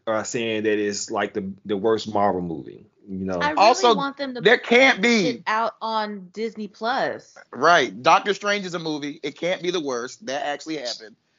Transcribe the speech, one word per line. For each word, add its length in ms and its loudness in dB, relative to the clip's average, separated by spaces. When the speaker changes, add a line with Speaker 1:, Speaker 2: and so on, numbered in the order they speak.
Speaker 1:
or 200 0
saying 380 -2
that 140 2
it's, 320 -2
like, 240 -2
the, 180 -4
the 120 -2
worst 360 0
Marvel 280 2
movie. 440 -10
You 180 -8
know? 140 -2
Speaker 2:
I 120 0
really 100 0
Speaker 3:
Also, 340 6
Speaker 2:
want 220 -4
them 180 -6
to 60 -8
Speaker 3:
there 180 6
can't 380 4
Speaker 2:
put 60 -2
Speaker 3:
be. 260 4
Speaker 2:
it 180 -6
out 340 -2
on 520 -4
Disney 340 -8
Plus. 680 -4
Speaker 3:
Right. 500 4
Doctor 320 4
Strange 300 -2
is 100 -6
a 40 -6
movie. 440 -6
It 160 -8
can't 240 -2
be 80 0
the 80 -2
worst. 480 -6
That 180 -4
actually 320 -6
happened. 380 -8